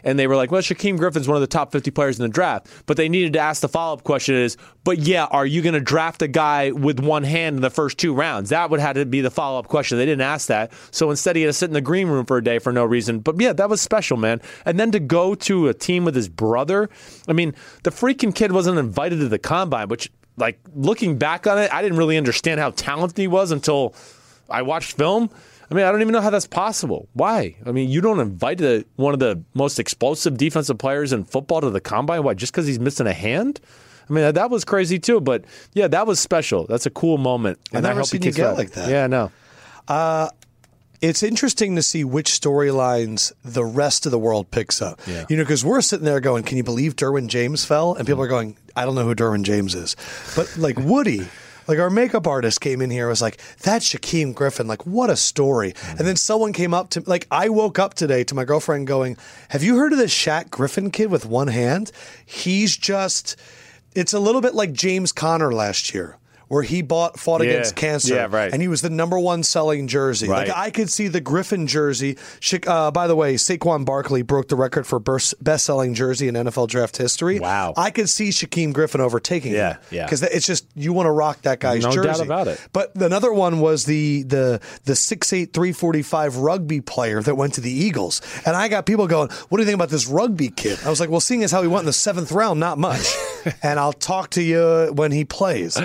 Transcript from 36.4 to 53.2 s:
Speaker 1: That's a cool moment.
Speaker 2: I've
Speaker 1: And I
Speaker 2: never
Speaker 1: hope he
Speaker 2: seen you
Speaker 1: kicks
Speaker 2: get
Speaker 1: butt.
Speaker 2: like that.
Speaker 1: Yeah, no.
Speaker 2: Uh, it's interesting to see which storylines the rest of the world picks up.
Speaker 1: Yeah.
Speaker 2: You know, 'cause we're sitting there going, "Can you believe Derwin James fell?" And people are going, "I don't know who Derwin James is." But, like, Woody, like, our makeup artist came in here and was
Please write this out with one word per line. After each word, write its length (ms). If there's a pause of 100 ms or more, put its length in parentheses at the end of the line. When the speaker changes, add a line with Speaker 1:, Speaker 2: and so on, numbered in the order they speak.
Speaker 1:
That's 200
a 60
cool 260
moment. 420 (120)
Speaker 2:
I've 60
Speaker 1:
And 100
I 40
Speaker 2:
never 100
Speaker 1:
hope 60
he 100
Speaker 2:
seen 60
you 20
Speaker 1:
kicks 120
Speaker 2:
get 120
Speaker 1:
butt. 80
Speaker 2:
like 140
that. 180
Speaker 1:
Yeah, 180
no. 240 (560)
Speaker 2:
Uh, 400 (760)
it's 160
interesting 540
to 80
see 200
which 280
storylines 1000 (120)
the 200
rest 440
of 40
the 60
world 320
picks 320
up. 240
Speaker 1:
Yeah. 240
Speaker 2:
You 80
know, 80
'cause 180
we're 180
sitting 240
there 140
going, 240
"Can 140
you 60
believe 320
Derwin 320
James 360
fell?" 300
And 140
people 160
are 40
going, 300 (180)
"I 100
don't 100
know 80
who 100
Derwin 300
James 320
is." 200 (400)
But, 220
like, 220
Woody, 480 (400)
like, 100
our 140
makeup 360
artist 320
came 220
in 80
here 160
and 60
was 100